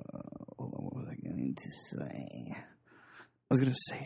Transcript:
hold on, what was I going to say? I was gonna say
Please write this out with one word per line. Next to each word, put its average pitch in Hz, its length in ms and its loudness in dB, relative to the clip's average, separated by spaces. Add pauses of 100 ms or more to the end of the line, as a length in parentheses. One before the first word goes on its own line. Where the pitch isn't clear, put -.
(600)
hold - 160 -6
on, - 80 -4
what - 120 -4
was - 120 -4
I - 80 -6
going - 400 0
to - 160 -6 (180)
say? - 680 -4
I - 960 -4
was 131 60 10
gonna 131 160 8
say - 300 4